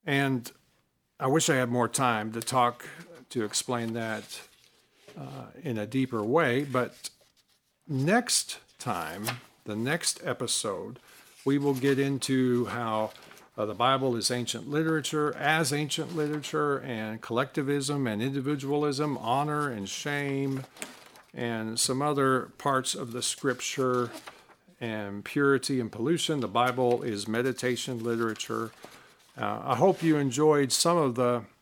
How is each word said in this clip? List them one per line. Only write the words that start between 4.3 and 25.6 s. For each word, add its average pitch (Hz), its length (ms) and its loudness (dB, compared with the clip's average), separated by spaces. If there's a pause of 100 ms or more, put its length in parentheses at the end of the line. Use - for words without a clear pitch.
uh, 135 280 -12 (140)
in 127 160 -4
a 107 100 -4
deeper 120 360 0
way, 135 420 2
but 127 460 -4 (760)
next 165 720 0 (200)
time, 90 480 -6 (380)
the 104 120 -6
next 135 480 -2
episode, 113 760 -4 (440)
we 139 140 4
will 143 160 2
get 131 240 4
into 127 680 2
how, 110 440 0 (480)
uh, 107 60 0
the 107 100 -4
Bible 131 400 4
is 110 160 0
ancient 117 380 -4
literature, 156 680 0
as 151 360 2
ancient 151 420 -2
literature, 151 640 -2
and 110 420 -6
collectivism 139 840 0
and 107 160 0
individualism, 139 960 -2
honor 147 500 0
and 101 200 -6
shame, 139 760 -4 (680)
and 117 480 -4
some 131 200 0
other 139 580 2
parts 131 360 0
of 123 180 -8
the 120 100 -6
Scripture, 123 880 -2 (680)
and 104 440 -6
purity 139 560 2